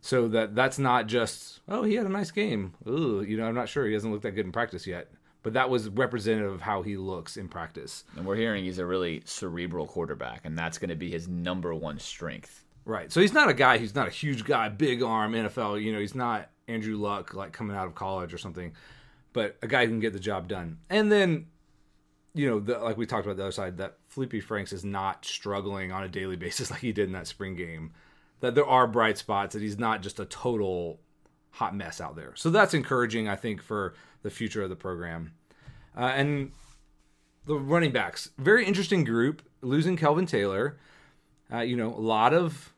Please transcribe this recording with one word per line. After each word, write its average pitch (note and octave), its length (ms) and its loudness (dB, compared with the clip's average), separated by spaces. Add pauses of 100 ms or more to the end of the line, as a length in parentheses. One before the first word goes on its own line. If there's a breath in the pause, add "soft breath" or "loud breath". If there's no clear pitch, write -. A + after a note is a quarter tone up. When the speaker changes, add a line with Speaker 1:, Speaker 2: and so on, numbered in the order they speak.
Speaker 1:
So B2 260 2
that, A2 260 2
that's C3 240 2
not B2 300 4
just, - 600 -2
"Oh, G#3+ 140 -2
he G#3+ 100 2
had A3 140 0
a - 20 -2
nice F#3+ 220 -2
game. A2+ 420 -2 (160)
Ooh, B2+ 320 2
you G#2 160 -2
know, A2+ 80 -2
I'm A2+ 100 -2
not A#2+ 140 -2
sure. C3+ 180 0
He G#2 60 2
hasn't G#2+ 180 0
looked G#2 120 -4
that A2+ 80 -2
good G2 160 -2
in F2+ 60 -8
practice A#2 340 -4
yet." F2 260 -8 (300 soft breath)
But A2 100 -4
that B2+ 160 4
was A2+ 220 0
representative A2 640 0
of F2 80 -10
how G#2 180 -2
he G2+ 160 -6
looks F#2 400 -6
in G2 120 -10
practice. E2 560 -12 (120)
Speaker 2:
And E2+ 80 -8
we're G2 120 0
hearing A2 280 0
he's F#2 140 -4
a F2+ 80 -2
really F2 400 0
cerebral E2+ 600 -6
quarterback, D2 600 -6
and D#2 100 -6
that's E2 220 -4
gonna F2 180 -4
be E2+ 140 -6
his E2+ 180 -6
number F2 460 -2
one D2+ 240 -6
strength. - 680 -12 (220)
Speaker 1:
Right. A2 260 -6
So D#3+ 80 4
he's G3+ 140 6
not D4 160 8
a C3+ 40 4
guy, B2+ 220 8
he's A2 180 -2
not A#2+ 140 0
a - 20 -4
huge C3+ 340 -4
guy, A2+ 260 2
big B2 320 2
arm, A2 320 2
N A2+ 100 2
F G#2+ 140 -4
L. G#2 200 0
You G#2+ 140 -2
know, G#2+ 80 -2
he's G2+ 140 -4
not A#2+ 340 -2 (180)
Andrew A2 300 -4
Luck, G#2 380 -4
like, F#2+ 180 -10
coming G#2 240 -6
out F#2+ 100 -2
of E2 80 -10
college F#2 380 -4
or E2+ 60 -8
something, F2 340 -10 (640 loud breath)
but G#2+ 260 -2
a A#2+ 60 -6
guy B2 180 6
who A2+ 60 2
can A2+ 100 0
get G#2+ 140 0
the G2 40 -6
job F#2 300 -4
done. F2 300 -6 (100)
And G#3 240 4
then, F3+ 360 4 (840)
you C#3+ 160 2
know, A2+ 100 2
the, A2 200 0
like A2+ 180 -2
we A2+ 80 -2
talked G#2 220 -2
about G2+ 100 -4
the F#2+ 60 -4
other F#2+ 100 -2
side, F#2 240 -6
that F#2+ 220 -8 (100)
Felipe B2 340 -4
Franks G2+ 300 -4
is F#2 100 -8
not G2 440 -4
struggling G2 680 -4
on F#2+ 120 -4
a F#2 40 -8
daily F#2+ 280 -4
basis F2 340 -6
<laughs> - 0 -
like - 100 -8
he A#2 120 -2
did G2+ 140 2
in F#2 60 -4
that F2 140 -8
spring F#2+ 280 -8
game. E2 380 -10 (480 soft breath)
That B2 140 0
there C#3+ 120 6
are B2+ 200 8
bright A2 320 4
spots, G2+ 340 0
that G#2+ 80 -6
he's G#2 180 -4
not A2 220 0
just G2 180 -10
a G#2 60 -6
total F#2 720 -2 (520)
hot G2 240 -4
mess F2+ 260 -8
out D#2 160 -8
there. C#2+ 180 -14
So - 140 -2
that's G3 240 6
encouraging, A#2 560 2
I G2 80 0
think, G#2 260 -6
for G2+ 320 -4 (280 loud breath)
the G#2 80 -6
future G#2+ 320 -6
of F#2+ 80 -4
the F2+ 60 -8
program. E2+ 580 -8 (600 loud breath)
Uh, B2+ 200 0
and C#3 380 0 (920 soft breath)
the D3+ 120 0
running C#3+ 360 2
backs, G2+ 460 -2
very G3+ 260 6
interesting F#3+ 400 2
group. A#2+ 380 2 (180)
Losing D#3 380 2
Kelvin D#3+ 260 6
Taylor, G#2+ 540 0 (760 soft breath)
uh, A#2+ 60 -4
you A#2+ 180 0
know, A#2 160 0
a G#2+ 80 -8
lot A2 320 6
of E3 460 2